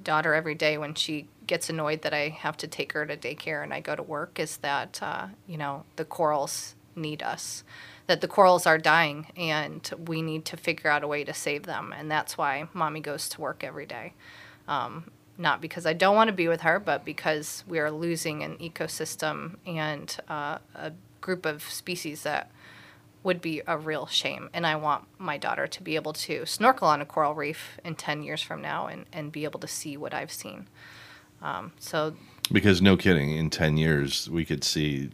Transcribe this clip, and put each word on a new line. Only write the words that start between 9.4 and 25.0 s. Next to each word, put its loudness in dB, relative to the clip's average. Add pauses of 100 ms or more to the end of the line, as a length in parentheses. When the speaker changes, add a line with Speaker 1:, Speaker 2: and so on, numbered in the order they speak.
Speaker 1:
we -2
need -4
to -10
figure 0
out 4
a -4
way -2
to -8
save -4
them. -6
And -6
that's -2
why -2
Mommy -2
goes -6
to -10
work -6
every -10
day. -10 (560)
Um, -4 (260)
not 2
because -8
I 4
don't 6
wanna 8
be 2
with 2
her, 4
but 0
because -2
we -2
are 2
losing -2
an -8
ecosystem -4 (100)
and, -4 (120)
uh, -4 (160)
a -8 (280)
group -4
of -2
species -8
that -2 (720)
would 2
be -4
a 0
real -2
shame. -2
And 0
I 4
want 0 (140)